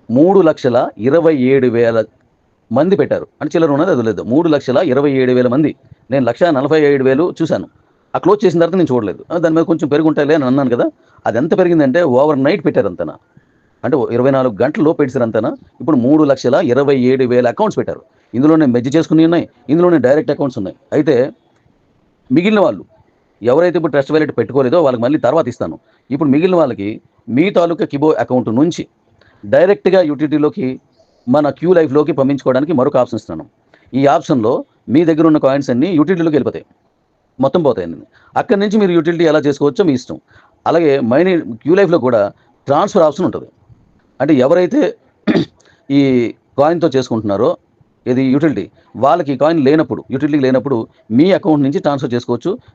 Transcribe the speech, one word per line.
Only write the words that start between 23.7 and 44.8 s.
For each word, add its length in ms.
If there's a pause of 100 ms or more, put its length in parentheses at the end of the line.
ఇప్పుడు 160
ట్రస్ట్ 180
వాలెట్ 240
పెట్టుకోలేదో, 460
వాళ్ళకి 220
మళ్ళీ 160
తర్వాత 280
ఇస్తాను. 280 (340)
ఇప్పుడు 200
మిగిలిన 260
వాళ్ళకి 340 (380)
మీ 220
తాలూకా 360
Kibo 320
అకౌంట్ 340
నుంచి 320 (600)
డైరెక్ట్గా 580
యూటీటీలోకి, 640 (600)
మన 220
క్యూ 240
లైఫ్లోకి 400
పంపించుకోవడానికి 600
మరొక 240
ఆప్షన్ 220
ఇస్తున్నాను. 260 (480)
ఈ 120
ఆప్షన్లో 480 (360)
మీ 160
దగ్గర 220
ఉన్న 120
కాయిన్స్ 300
అన్నీ 200
యూటిలిటీలోకి 460
వెళ్ళిపోతాయి, 300 (760)
మొత్తం 240
పోతాయండి. 340 (380)
అక్కడి 240
నుంచి 180
మీరు 140
యూటిలిటీ 340
ఎలా 140
చేసుకోవచ్చో 460
మీ 80
ఇష్టం. 240 (480)
అలాగే, 260 (100)
మైనీ 320 (220)
క్యూ 200
లైఫ్లో 240
కూడా 220 (460)
ట్రాన్స్‌ఫర్ 400
ఆప్షన్ 180
ఉంటుంది. 240 (720)
అంటే, 180
ఎవరైతే 440 (460)